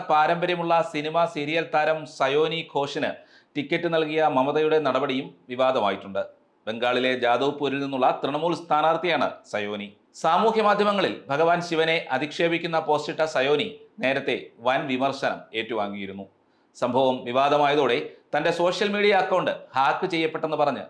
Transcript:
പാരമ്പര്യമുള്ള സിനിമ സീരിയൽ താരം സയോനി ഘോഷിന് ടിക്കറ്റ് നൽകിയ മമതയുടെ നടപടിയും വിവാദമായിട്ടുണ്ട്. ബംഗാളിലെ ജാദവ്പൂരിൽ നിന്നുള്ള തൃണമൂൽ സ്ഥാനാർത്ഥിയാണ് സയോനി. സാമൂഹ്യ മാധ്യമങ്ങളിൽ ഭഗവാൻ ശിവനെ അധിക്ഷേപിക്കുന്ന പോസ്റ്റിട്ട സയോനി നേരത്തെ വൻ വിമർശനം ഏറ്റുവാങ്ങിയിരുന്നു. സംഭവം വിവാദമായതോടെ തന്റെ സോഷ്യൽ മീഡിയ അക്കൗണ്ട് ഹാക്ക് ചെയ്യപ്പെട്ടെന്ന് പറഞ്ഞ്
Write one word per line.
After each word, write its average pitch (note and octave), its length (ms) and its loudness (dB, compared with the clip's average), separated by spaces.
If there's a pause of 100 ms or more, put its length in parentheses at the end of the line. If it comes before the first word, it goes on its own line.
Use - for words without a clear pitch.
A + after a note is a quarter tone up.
(120)
പാരമ്പര്യമുള്ള E3+ 600 2 (200)
സിനിമ D#3 400 0
സീരിയൽ D#3 400 -2
താരം D#3 260 2 (180)
സയോനി D#3 420 2 (140)
ഘോഷിന് C#3 380 -2 (440)
ടിക്കറ്റ് E3+ 400 -2
നൽകിയ D#3 260 0 (160)
മമതയുടെ D3+ 480 2
നടപടിയും C3+ 420 0 (240)
വിവാദമായിട്ടുണ്ട്. G2+ 720 0 (440)
ബംഗാളിലെ B2 440 0 (120)
ജാദവ്പൂരിൽ C3+ 600 0
നിന്നുള്ള C#3 240 0 (140)
തൃണമൂൽ D3+ 400 -2
സ്ഥാനാർത്ഥിയാണ് D#3 640 2 (240)
സയോനി. G#2 360 -6 (340)
സാമൂഹ്യ G3+ 460 2
മാധ്യമങ്ങളിൽ G3+ 460 2 (180)
ഭഗവാൻ E3 360 4
ശിവനെ D#3+ 300 2 (180)
അധിക്ഷേപിക്കുന്ന E3 640 -2 (100)
പോസ്റ്റിട്ട D3+ 340 0 (140)
സയോനി C3+ 320 2 (360)
നേരത്തെ C3+ 320 0 (300)
വൻ C3+ 160 2 (120)
വിമർശനം B2+ 460 -2 (200)
ഏറ്റുവാങ്ങിയിരുന്നു. G2+ 680 -6 (560)
സംഭവം B2+ 360 2 (100)
വിവാദമായതോടെ C#3+ 720 4 (360)
തന്റെ D#3+ 260 0
സോഷ്യൽ F3+ 360 0
മീഡിയ G#3 260 4
അക്കൗണ്ട് D#3+ 320 0 (220)
ഹാക്ക് C#3+ 380 2
ചെയ്യപ്പെട്ടെന്ന് D#3+ 480 -2
പറഞ്ഞ് C3 280 0